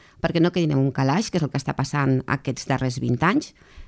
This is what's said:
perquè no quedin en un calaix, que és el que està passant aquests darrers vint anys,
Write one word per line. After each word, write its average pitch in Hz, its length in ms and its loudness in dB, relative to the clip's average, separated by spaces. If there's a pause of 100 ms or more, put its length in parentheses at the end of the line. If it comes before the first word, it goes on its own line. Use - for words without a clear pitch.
(260)
perquè 165 160 2
no 175 80 6
quedin 170 240 0
en 135 80 2
un 135 80 4
calaix, 139 400 0
que - 80 -2
és 143 80 0
el 143 80 -4
que 139 80 -2
està - 160 -6
passant 135 480 0
aquests - 400 -4
darrers 131 320 -2
vint 123 240 -2
anys, 202 320 0 (340)